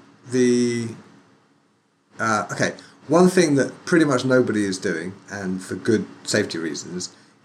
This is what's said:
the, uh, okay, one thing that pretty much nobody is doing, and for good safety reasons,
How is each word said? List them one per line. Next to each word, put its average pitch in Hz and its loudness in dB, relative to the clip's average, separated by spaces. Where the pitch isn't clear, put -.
the, 120 2
uh, 107 -2
okay, 117 -2
one 175 6
thing 170 2
that - -2
pretty 160 4
much 131 0
nobody 117 2
is 95 -4
doing, 87 -6
and 95 -6
for 92 -10
good 95 0
safety 101 -2
reasons, 82 -10